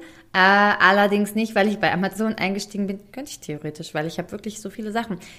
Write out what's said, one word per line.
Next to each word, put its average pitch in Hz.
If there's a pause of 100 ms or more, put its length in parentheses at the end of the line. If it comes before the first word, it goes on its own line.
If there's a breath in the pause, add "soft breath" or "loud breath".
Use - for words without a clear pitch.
(340 loud breath)
Äh, 196
allerdings 202
nicht, 220
weil 202
ich 202
bei 160
Amazon 196
eingestiegen 196
bin. 196 (120)
Könnte 285
ich -
theoretisch, 151
weil 156
ich 165
habe 170
wirklich -
so 196
viele 214
Sachen. 220 (220 loud breath)